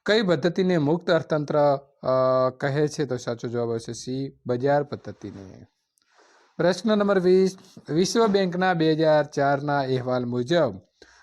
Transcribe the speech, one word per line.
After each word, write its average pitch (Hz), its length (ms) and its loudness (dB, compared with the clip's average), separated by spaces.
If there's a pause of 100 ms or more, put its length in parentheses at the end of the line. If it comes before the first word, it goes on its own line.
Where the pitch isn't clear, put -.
કઈ 220 160 2
પદ્ધતિને 180 560 0
મુક્ત 156 320 0
અર્થતંત્ર, 147 680 0 (240)
અ, 131 480 0 (100)
કહે 143 280 -2
છે? 151 180 -4
તો 127 100 -4
સાચો 120 320 -8
જવાબ 117 240 -4
આવશે 113 200 -8
સી, 135 540 -10
બજાર 139 360 0
પદ્ધતિને. 98 840 -14 (920)
પ્રશ્ન 185 420 0
નંબર 202 200 2
વીસ, 185 380 4 (320)
વિશ્વ 190 380 2
બેંકના 185 480 0
બે 160 180 2
હજાર 151 320 4
ચારના 143 540 0
અહેવાલ 127 460 -2
મુજબ 123 560 -2 (420)